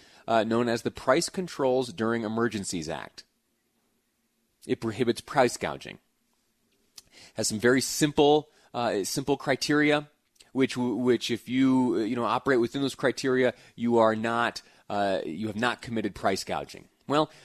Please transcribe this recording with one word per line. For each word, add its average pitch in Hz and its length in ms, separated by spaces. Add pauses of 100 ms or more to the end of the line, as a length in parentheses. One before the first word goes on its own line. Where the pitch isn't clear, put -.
(280)
uh, 113 160
known 117 240
as 117 140
the 120 80
Price - 400
Controls 131 640
During 113 300
Emergencies 104 680
Act. 60 340 (1400)
It - 160
prohibits 113 400
price 127 340
gouging. 69 440 (1400)
Has 113 120
some 107 120
very 123 220
simple, 147 680 (240)
uh, 104 300
simple 139 340
criteria, 147 720 (440)
which, 131 260
which 123 520
if 117 180
you, 127 500
uh, - 20
you 113 160
know, 120 100
operate 123 340
within 120 220
those 135 140
criteria, 127 580 (220)
you 117 240
are 110 160
not, 117 480 (260)
uh, 101 340
you 82 220
have 104 100
not 117 280
committed 110 320
price 98 280
gouging. 78 420 (220)
Well, 151 220 (160)